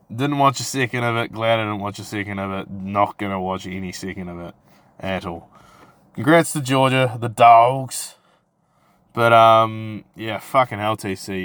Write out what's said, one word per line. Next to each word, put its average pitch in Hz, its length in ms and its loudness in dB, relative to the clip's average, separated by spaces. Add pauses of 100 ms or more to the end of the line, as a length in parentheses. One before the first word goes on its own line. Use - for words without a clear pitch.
didn't 139 300 -4
watch 135 200 2
a 120 40 -6
second 127 400 -4
of 117 120 0
it. 117 160 -4
Glad 113 280 0
I 107 60 -2
didn't 104 120 -4
watch 101 220 -8
a 101 40 -12
second 101 360 -8
of 98 140 -6
it. 95 180 -10
Not 98 480 -2
gonna 98 200 -4
watch 92 280 -6
any 92 240 -8
second 90 380 -10
of 87 100 -14
it 85 160 -16 (440)
at 95 280 -6
all. 85 200 -12 (680)
Congrats 156 380 2
to 156 80 -4
Georgia, 131 600 0
the 117 80 -2
Dogs. 120 840 4 (1000)
But, 117 180 4
um, 113 760 4 (100)
yeah, 107 240 -8
fucking 123 400 -2
hell, 107 180 -2
T 98 160 -6
C 95 320 -10